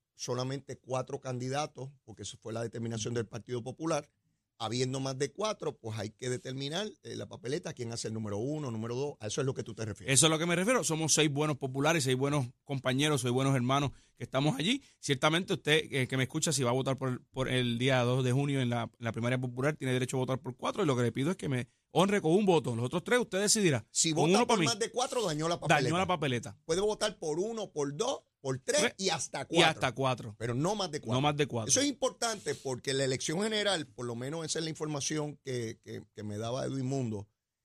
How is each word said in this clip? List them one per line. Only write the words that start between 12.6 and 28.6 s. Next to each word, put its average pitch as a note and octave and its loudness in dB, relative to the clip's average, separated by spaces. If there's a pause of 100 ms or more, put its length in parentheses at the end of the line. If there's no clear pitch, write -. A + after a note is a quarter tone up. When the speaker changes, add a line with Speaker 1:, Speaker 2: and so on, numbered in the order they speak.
Speaker 2:
compañeros, C3+ 2
seis B2 2
buenos C3+ 4
hermanos C3 2 (260)
que B2+ -10
estamos C#3+ 2
allí. A#3 0 (180)
Ciertamente D#3 2
usted, D3+ 2
eh, B2+ 0
que C3 -2
me B2+ 4
escucha, D#3 -2
si C3 0
va A#2+ 4
a A#2+ 2
votar C3 0
por, B2+ -4 (100)
por C3 -2
el B2 0
día B2+ 4
dos B2+ 2
de B2 2
junio C#3 2
en B2 0
la, A#2 -2 (100)
la A#2 -4
primaria A#2+ 0
popular, B2+ -2
tiene C3 -2
derecho B2+ 0
a - 0
votar B2+ -2
por B2+ -10
cuatro, A#3+ -2
y - 4
lo C#3 4
que B2 2
le A#2 2
pido C#3 0
es F#3+ -4
que F3+ -4
me B2 -2 (240)
honre G3 4
con D#3+ 2
un G#3 6
voto. C#3+ 4
Los A#2 -2
otros E3 -2
tres, A#3+ 2
usted F#3+ 0
decidirá. F#3+ 4
Speaker 1:
Si - 2
Speaker 2:
Con D3+ 4
Speaker 1:
vota D#3 6
Speaker 2:
uno G3 8
Speaker 1:
por A#3 4
Speaker 2:
para A#3+ 4
mí. D#3+ 4
Speaker 1:
más A3+ 0
de A3 -2
cuatro, A3+ -2
dañó D#3 0
la E3+ 0
papeleta. D#3+ 4
Speaker 2:
Dañó D#3 2
la F#3 0
papeleta. C#3 -2
Speaker 1:
Puede E3+ 0
votar G#3+ 0
por D#3 -2
uno, G#3+ -4
por C#3+ -2
dos, B3 -2 (200)
por C3+ -2
tres G3+ 2